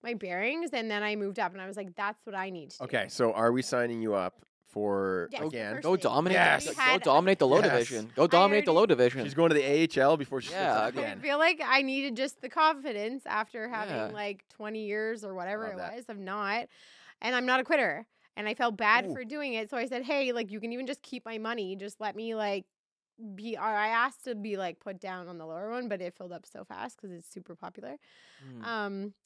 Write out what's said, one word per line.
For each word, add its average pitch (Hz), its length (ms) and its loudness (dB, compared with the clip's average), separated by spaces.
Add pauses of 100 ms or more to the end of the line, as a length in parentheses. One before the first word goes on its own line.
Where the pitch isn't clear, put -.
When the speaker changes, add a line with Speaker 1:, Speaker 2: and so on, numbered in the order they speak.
Speaker 1:
my 240 120 -6
bearings, 220 580 -2
and 226 180 -4
then 208 120 -2
I 208 140 -2
moved 202 220 -4
up, 180 140 -2
and 190 100 -14
I 185 40 -12
was 196 100 -12
like, 190 180 -12
"That's 208 320 -6
what 208 80 -12
I 190 160 -6
need 160 220 -12
to - 100 -12
do." 127 120 -6
Speaker 2:
Okay, 104 140 -2
so 113 240 0
are 113 200 4
we 127 100 0
signing 120 400 -2
you 107 120 0
up 92 300 -4 (200)
for 98 680 -2
Speaker 1:
Yes, 156 280 -6
the 110 60 -6
Speaker 2:
again? 107 120 -6
Speaker 1:
first 160 160 0
Speaker 3:
Go 190 40 4
Speaker 1:
league. - 0 -
Speaker 3:
dominate 170 460 4
Speaker 2:
Yes. 151 220 4
Speaker 3:
the, - 100 -4
Speaker 1:
We - 0 -
had 254 240 4
Speaker 3:
go - 0 -
dominate 180 400 6
the 139 80 6
low 151 160 8
Speaker 2:
Yes. - 0 -
Speaker 3:
division. 120 520 0
Go 147 160 6
Speaker 1:
I 170 60 8
Speaker 3:
dominate 196 280 8
the 175 80 4
Speaker 1:
already - 20 6
Speaker 3:
low 202 120 8
division. 123 380 4
Speaker 2:
She's 139 100 -6
going 165 160 6
to 156 40 6
the 147 80 4
A 131 40 0 (160)
H 165 160 2
L 143 180 6
before 135 240 -6
she 117 100 -10
Speaker 3:
Yeah. - 0 -
Speaker 2:
steps 170 260 0
up 110 100 4 (100)
Speaker 1:
I 104 180 -4
Speaker 2:
again. 101 80 -12
Speaker 1:
feel 285 160 0
like 330 260 4
I 262 180 4
needed 269 340 -2
just 262 260 -4
the 262 60 -12
confidence 269 800 0
after 220 420 -4
having, 196 400 -4
Speaker 3:
Yeah. - 40 -10
Speaker 1:
like, 208 360 -8
twenty 214 380 -10
years 214 380 -4
or 190 100 -10
whatever 202 340 -6
Speaker 2:
Love 208 40 -8
Speaker 1:
it 185 40 -10
Speaker 2:
that. 180 200 -8
Speaker 1:
was 247 120 -14
of 214 100 -12
not, 202 500 -4 (540)
and 247 120 0
I'm 247 120 0
not 254 140 4
a 247 40 -4
quitter. 220 420 0 (300)
And 208 120 -4
I 214 60 -2
felt 233 220 0
bad 214 340 4
Speaker 2:
Ooh. - 20 -4
Speaker 1:
for 120 120 -8
doing 277 300 -6
it, 220 160 -6
so 277 60 -6
I 233 100 -2
said, 247 180 -6
"Hey, 269 280 0
like, 233 180 -4
you 208 100 -8
can 233 120 -8
even 254 140 -6
just 285 160 -8
keep - 220 -12
my 226 140 -10
money. 214 380 -6
Just 196 240 -12
let 208 160 -6
me, 226 180 -6
like, 202 320 -2 (680)
be," 214 200 -8
I, 214 300 0
I - 20 -2
asked 233 360 -2
to 247 120 -6
be, 208 220 -6
like, 175 220 -6
put 190 200 -12
down 185 280 -10
on 175 100 -14
the 160 80 -14
lower 175 240 -10
one, 247 180 -6
but 196 140 -6
it 180 140 -8
filled 180 160 -14
up 170 140 -16
so - 180 -16
fast - 360 -12
'cause 196 120 -14
it's 170 160 -18
super 185 280 -18
popular. 208 420 -16 (440)
Speaker 3:
Mm. 233 320 -10
Speaker 1:
Um, 202 400 -6 (120)